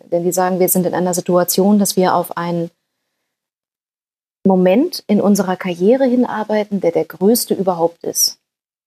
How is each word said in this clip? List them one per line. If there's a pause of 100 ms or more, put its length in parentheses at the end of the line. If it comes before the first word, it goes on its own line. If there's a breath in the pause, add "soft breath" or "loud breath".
(100)
denn
die
sagen,
wir
sind
in
einer
Situation,
dass
wir
auf
einen (1700)
Moment
in
unserer
Karriere
hinarbeiten,
der
der
größte
überhaupt
ist. (480)